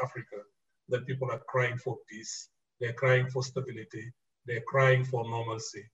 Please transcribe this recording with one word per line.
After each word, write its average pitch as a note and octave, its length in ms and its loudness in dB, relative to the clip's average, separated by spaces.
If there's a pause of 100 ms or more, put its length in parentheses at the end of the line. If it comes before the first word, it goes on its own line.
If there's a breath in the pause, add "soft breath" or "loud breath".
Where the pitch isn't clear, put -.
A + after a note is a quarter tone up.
Africa, - 360 -6 (500)
that B2 180 2
people C3 260 -2
are A2+ 180 -4
crying B2 280 2
for B2+ 200 -4 (120)
peace, - 400 -12 (300)
they're A#2+ 140 -2
crying B2+ 360 4
for B2+ 140 -2
stability, A2+ 640 -8 (360)
they're A#2+ 220 -4
crying C3 360 6
for A#2 260 0
normalcy. A2+ 540 -6 (100)